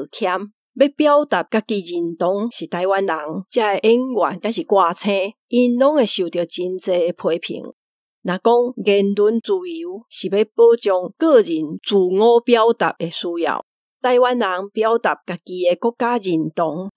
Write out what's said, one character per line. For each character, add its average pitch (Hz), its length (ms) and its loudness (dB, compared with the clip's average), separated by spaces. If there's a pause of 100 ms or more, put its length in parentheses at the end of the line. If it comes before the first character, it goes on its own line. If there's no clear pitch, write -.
(120)
歉。 185 180 -4 (480)
要 285 120 4
表 294 340 2
达 185 200 -2
家 220 180 -2
己 208 180 -4
认 170 380 -6
同 202 340 -2
是 160 160 -12
台 175 180 -4
湾 196 200 0
人， 165 120 -2 (320)
遮 240 120 0
个 202 180 0
演 226 160 4
员 220 480 -2
还 214 80 -4
是 196 120 -6
歌 185 300 4
星， 196 380 -2 (160)
因 247 320 2
拢 285 160 4
会 254 100 2
受 175 240 -4
到 170 140 -4
真 180 340 -6
济 190 140 -6
的 175 220 0
批 170 260 -4
评。 - 240 -10 (580)
若 180 160 -4
讲 226 160 2 (300)
言 202 300 2
论 214 260 2
自 208 140 -2
由 180 560 -8
是 - 180 -10
要 202 160 0 (100)
保 233 220 6
障 202 180 0 (240)
个 311 220 6
人 160 420 -2
自 - 140 -2
我 202 460 4
表 233 320 2
达 170 260 0
的 170 100 -6
需 - 160 -12 (160)
要， 147 240 -4 (360)
台 247 180 2
湾 254 180 2
人 196 360 -4
表 226 240 0
达 175 180 0 (100)
家 175 200 -8
己 180 180 -6
的 175 140 2
国 233 200 -4
家 240 200 -2
认 165 360 -2
同， 175 440 -4